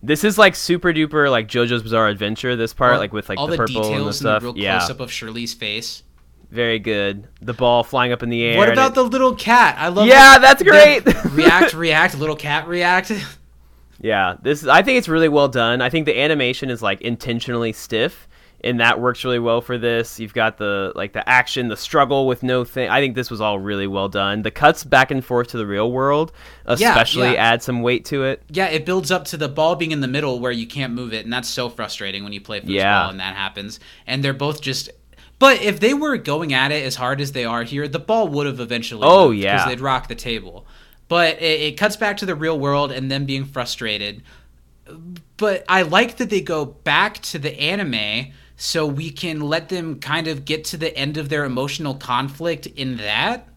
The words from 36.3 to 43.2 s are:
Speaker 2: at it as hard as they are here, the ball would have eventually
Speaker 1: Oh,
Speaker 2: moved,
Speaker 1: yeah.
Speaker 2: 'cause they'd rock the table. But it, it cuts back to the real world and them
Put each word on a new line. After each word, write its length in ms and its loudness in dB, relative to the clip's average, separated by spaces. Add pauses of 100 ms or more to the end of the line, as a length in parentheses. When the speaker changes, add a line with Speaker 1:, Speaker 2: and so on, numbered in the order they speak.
Speaker 2:
at 180 0
it 140 -4
as 120 -6
hard 260 -4
as 100 -8
they 140 -6
are 160 -4
here, 260 -8
the 100 -8
ball 300 0
would 180 -2
have 140 -6
eventually 460 -6
Speaker 1:
Oh, 220 10
Speaker 2:
moved, 140 0
Speaker 1:
yeah. 140 2
Speaker 2:
'cause 120 2
they'd 120 -6
rock 280 -4
the 60 -10
table. 520 -12 (420)
But 320 2
it, 200 0
it 160 -6
cuts 180 -2
back 220 -4
to 100 -8
the 80 -4
real 240 -4
world 320 -2
and 180 -8
them 180 -4